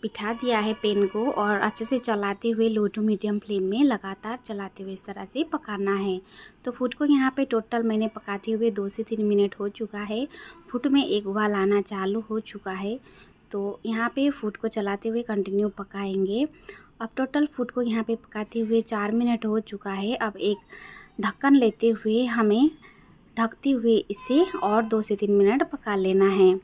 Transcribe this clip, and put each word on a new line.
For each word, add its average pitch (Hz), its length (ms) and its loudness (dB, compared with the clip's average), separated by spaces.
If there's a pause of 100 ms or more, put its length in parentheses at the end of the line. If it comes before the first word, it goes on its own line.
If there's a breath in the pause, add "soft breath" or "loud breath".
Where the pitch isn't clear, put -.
बिठा 214 300 -6
दिया 233 260 0
है 220 140 0
पैन 202 340 2
को 214 240 -2
और 208 280 0
अच्छे 214 260 -2
से 254 120 0
चलाते 202 520 -2
हुए 226 200 2
low 214 180 0
to 208 160 -2
medium 208 360 0
flame 202 240 -4
में 208 200 2
लगातार 214 600 -2
चलाते 196 380 -10
हुए 190 100 -10
इस 190 120 -14
तरह 196 200 -12
से 277 180 -6 (100)
पकाना 202 420 -2
है। 196 240 -2 (460 loud breath)
तो 247 60 -4
फूड 247 220 -2
को 294 120 -2
यहाँ 269 320 4
पे 269 80 0
टोटल 233 380 -2
मैंने 220 240 0
पकाते 202 440 -8
हुए 220 200 2
दो 196 180 -4
से 220 140 -8
तीन 214 220 -2
मिनट 202 340 2
हो 202 100 -4
चुका 208 320 -10
है। 214 240 -4 (460 loud breath)
फूड 247 160 -4
में 277 180 4
एक 208 220 -2
उबाल 208 280 0
आना 202 280 2
चालू 196 460 -4
हो 220 120 -2
चुका 202 320 -12
है, 202 260 -6 (520 loud breath)
तो 202 340 -6
यहाँ 226 300 -2
पे 277 160 2
फूड 214 260 -6
को 226 120 -6
चलाते 202 400 -4
हुए 233 140 -2
कंटिन्यू 202 540 0
पकाएंगे। 196 720 -2 (540 loud breath)
अब 226 160 -8
टोटल 285 300 0
फूड 247 240 -6
को 247 100 -4
यहाँ 226 220 0
पे 226 140 -2
पकाते 214 420 -8
हुए 226 240 2
चार 208 300 -4
मिनट 240 320 0
हो 214 160 0
चुका 202 320 -10
है। 202 220 -4
अब 208 220 -6
एक 202 200 0 (640 loud breath)
ढक्कन 269 340 4
लेते 233 340 4
हुए 226 380 2
हमें 233 420 4 (680 loud breath)
ढकते 226 340 -2
हुए 226 240 4 (160)
इसे 269 320 2 (140)
और 214 260 2
दो 220 180 0
से 208 140 -2
तीन 202 160 0
मिनट 202 400 6
पका 220 240 -4
लेना 190 340 4
है। 190 340 6